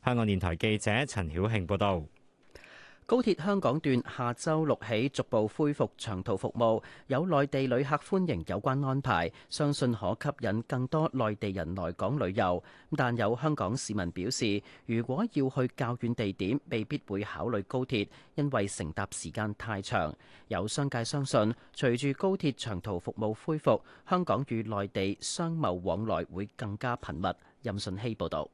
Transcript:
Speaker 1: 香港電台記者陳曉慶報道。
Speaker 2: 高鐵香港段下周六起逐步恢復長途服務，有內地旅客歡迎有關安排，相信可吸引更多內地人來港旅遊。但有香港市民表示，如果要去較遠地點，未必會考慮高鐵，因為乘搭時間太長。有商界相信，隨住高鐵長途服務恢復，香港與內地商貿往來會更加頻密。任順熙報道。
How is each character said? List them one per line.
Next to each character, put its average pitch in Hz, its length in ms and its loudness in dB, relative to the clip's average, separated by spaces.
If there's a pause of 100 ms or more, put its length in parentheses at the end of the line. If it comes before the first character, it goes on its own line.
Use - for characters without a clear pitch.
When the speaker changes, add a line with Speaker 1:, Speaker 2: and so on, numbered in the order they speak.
Speaker 1:
香 123 120 2
港 113 100 2
電 98 140 4
台 85 160 0
記 107 220 2
者 113 280 2
陳 90 240 -4
曉 90 180 0
慶 104 180 0
報 101 100 0
道。 92 260 2 (1040)
Speaker 2:
高 247 140 4
鐵 196 240 2
香 202 140 2
港 147 220 2
段 131 200 4 (160)
下 120 180 -2
周 160 300 0
六 135 220 2
起 117 220 2
逐 - 160 -4
步 110 240 2
恢 147 260 2
復 113 240 0
長 95 240 -4
途 101 140 0
服 113 200 -2
務， 113 240 4 (280)
有 143 180 0
內 147 220 4
地 135 180 0
旅 127 160 2
客 143 140 2
歡 190 360 0
迎 90 140 0
有 92 140 -2
關 135 260 0
安 135 140 0
排， 87 280 2 (200)
相 147 240 0
信 131 200 2
可 104 300 -2
吸 147 60 -2 (180)
引 104 160 0
更 127 240 -2
多 156 260 2
內 110 220 0
地 104 160 -4
人 90 240 -4
來 87 200 -2
港 107 260 0
旅 95 140 0
遊。 92 280 2 (340)
但 123 200 0
有 113 200 2
香 151 160 0
港 110 240 0
市 - 180 -6
民 92 180 0
表 92 180 -2
示， 101 320 0 (240)
如 117 160 0
果 135 300 -2
要 135 180 2
去 127 260 0
較 120 200 -2
遠 120 180 -2
地 104 200 0
點， 104 260 0 (100)
未 110 140 0
必 - 240 -6
會 101 160 -2
考 90 240 -6
慮 104 160 -2
高 127 200 -2
鐵， 104 220 0 (300)
因 147 120 0
為 107 200 2
乘 80 240 -6
搭 98 180 -4
時 - 220 -10
間 107 260 -2
太 104 240 -4
長。 87 320 0 (320)
有 101 220 -2
商 143 200 -2
界 117 160 -2
相 139 220 -4
信， 113 260 4 (220)
隨 123 220 2
住 135 200 0
高 190 200 0
鐵 147 160 0
長 101 280 -6
途 101 160 -4
服 - 220 -6
務 107 160 -2
恢 156 240 -4
復， 127 220 4 (280)
香 180 160 2
港 120 220 2
與 113 160 -2
內 104 240 -2
地 98 340 0
商 165 380 -4
貿 117 140 0
往 90 340 0
來 90 260 0
會 98 220 -6
更 104 240 -6
加 123 200 -2
頻 - 160 -8
密。 87 220 -2 (260)
任 101 140 -4
順 98 240 -6
熙 113 140 -2
報 85 140 -4
道。 76 260 -4